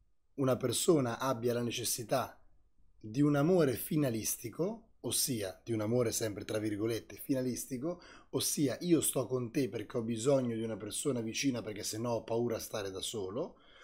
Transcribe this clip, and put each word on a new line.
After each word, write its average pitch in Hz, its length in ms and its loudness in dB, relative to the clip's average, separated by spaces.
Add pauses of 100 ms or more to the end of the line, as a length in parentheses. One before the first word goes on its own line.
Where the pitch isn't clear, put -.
(340)
una 131 220 2
persona 123 640 4
abbia 120 360 0
la 120 80 0
necessità 117 760 -2 (640)
di 110 220 -4
un 147 140 4
amore 151 380 6
finalistico, 147 1080 -2 (180)
ossia 110 640 -2
di 117 100 -4
un 110 80 0
amore 113 320 2
sempre 104 320 -2
tra 107 140 -2
virgolette 104 580 -2
finalistico, 131 880 -4 (280)
ossia 135 500 0
io 170 200 6
sto 123 260 0
con 123 260 -2
te 135 160 2
perché 107 300 -6
ho 117 40 0
bisogno 120 540 2
di 110 60 -2
una 113 140 -4
persona 107 440 -2
vicina 113 420 -2
perché 101 220 -8
se 110 140 -6
no 120 120 -2
ho 113 140 0
paura 117 320 0
a - 40 -6
stare 101 300 -6
da 92 100 -8
solo, 107 580 -4 (260)